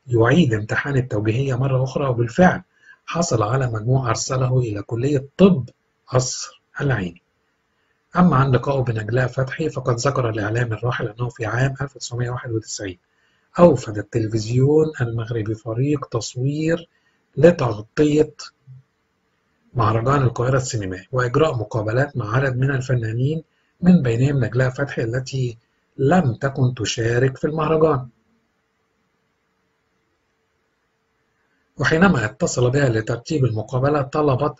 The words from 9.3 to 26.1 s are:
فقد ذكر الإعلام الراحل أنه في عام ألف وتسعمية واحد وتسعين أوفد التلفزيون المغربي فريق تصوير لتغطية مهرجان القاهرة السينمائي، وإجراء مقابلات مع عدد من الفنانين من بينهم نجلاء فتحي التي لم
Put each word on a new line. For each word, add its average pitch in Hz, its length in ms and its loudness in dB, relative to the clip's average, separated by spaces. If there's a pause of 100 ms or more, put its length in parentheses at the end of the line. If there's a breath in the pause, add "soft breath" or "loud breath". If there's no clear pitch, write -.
فقد 127 260 -2
ذكر 123 340 0
الإعلام 110 420 -2
الراحل 120 360 -4
أنه 120 200 -6
في 113 180 -8
عام 127 340 0
ألف 139 160 -8
وتسعمية 120 340 -6
واحد 123 200 -8
وتسعين 104 480 -6 (600)
أوفد 127 400 4
التلفزيون 120 1040 0
المغربي 113 540 -4
فريق 135 500 -4
تصوير 147 840 -4 (480)
لتغطية 147 960 2 (1400)
مهرجان 117 480 2
القاهرة 123 340 0
السينمائي، 95 560 -4
وإجراء 127 440 0
مقابلات 110 600 -2
مع 110 200 -4
عدد 131 200 0
من 135 140 0
الفنانين 127 720 -2 (380)
من 175 220 6
بينهم 127 420 2
نجلاء 123 260 0
فتحي 135 320 -4
التي 127 560 -4 (380)
لم 139 380 4